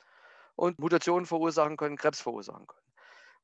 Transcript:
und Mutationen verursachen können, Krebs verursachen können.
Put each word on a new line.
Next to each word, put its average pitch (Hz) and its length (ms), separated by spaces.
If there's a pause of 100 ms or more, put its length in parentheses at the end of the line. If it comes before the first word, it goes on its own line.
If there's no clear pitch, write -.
(560)
und 175 240
Mutationen 170 460
verursachen 160 500
können, 147 200
Krebs 151 240
verursachen 113 460
können. - 160 (600)